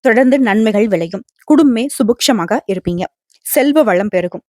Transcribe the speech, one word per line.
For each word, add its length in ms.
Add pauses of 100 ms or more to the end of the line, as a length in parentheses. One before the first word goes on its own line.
தொடர்ந்து 340
நன்மைகள் 480
விளையும். 380 (180)
குடும்பமே 460
சுபிக்ஷமாக 760
இருப்பீங்க. 360 (420)
செல்வ 380
வளம் 260
பெருகும். 440